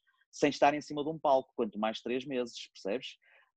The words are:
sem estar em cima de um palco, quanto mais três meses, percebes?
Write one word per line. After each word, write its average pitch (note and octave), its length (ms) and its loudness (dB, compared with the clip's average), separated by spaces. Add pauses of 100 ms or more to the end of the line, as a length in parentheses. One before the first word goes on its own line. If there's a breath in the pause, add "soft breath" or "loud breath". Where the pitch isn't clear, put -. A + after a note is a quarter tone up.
(320)
sem - 180 2
estar C#3+ 240 4
em D3 60 -4
cima D3 220 -6
de C#3+ 80 -4
um E3 80 -8
palco, C3+ 380 4
quanto G#2+ 220 -2
mais A2 220 -2
três B2+ 240 -4
meses, B2 480 -6
percebes? A#2 440 -6 (420 soft breath)